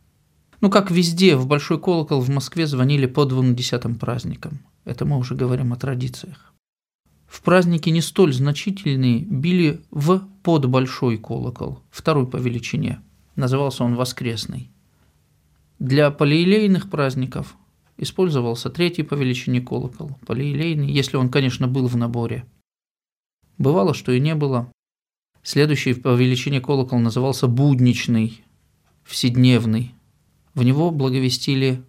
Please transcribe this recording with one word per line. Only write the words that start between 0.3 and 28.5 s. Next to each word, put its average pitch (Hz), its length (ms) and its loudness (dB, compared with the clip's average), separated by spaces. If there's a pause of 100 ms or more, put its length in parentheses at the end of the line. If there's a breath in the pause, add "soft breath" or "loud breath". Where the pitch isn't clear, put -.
Ну, 202 100 4
как 196 220 2
везде, 170 460 4
в 127 100 0
большой 147 320 -2
колокол 156 400 -2
в 127 100 0
Москве 139 380 -2
звонили 139 380 2
по 139 200 0
двум 127 300 2
десятым 120 400 -4
праздникам. 131 640 -8 (240)
Это - 220 -8
мы 147 120 0
уже 123 180 -4
говорим 123 360 -2
о 123 60 -4
традициях. 131 760 -8 (720)
В - 140 -20
праздники 175 480 2
не 165 120 2
столь 151 320 2
значительные 135 840 0
били 170 720 0
в 180 380 0 (160)
подбольшой 131 760 0
колокол, 123 600 -8 (120)
второй 147 360 0
по 127 100 -8
величине. - 640 -4 (360)
Назывался 131 480 0
он 120 100 0
«Воскресный». 123 760 -6 (1080)
Для 143 320 2
полиелейных 175 800 2
праздников 135 680 -4 (420)
использовался 123 720 -2
третий 170 340 -2
по 147 100 -6
величине 127 480 -2
колокол, 123 640 -8
полиелейный, 143 680 -2
если 139 260 0
он, 127 120 2
конечно, 131 380 0
был 127 200 0
в 120 80 -2
наборе. 117 500 -4 (1120)
Бывало, 156 360 2
что - 180 -4
и 127 80 4
не 156 160 0
было. 131 360 -2 (720)
Следующий 143 500 0
по 127 200 0
величине 127 460 2
колокол 127 400 0
назывался 127 480 0
будничный, 123 960 2 (600)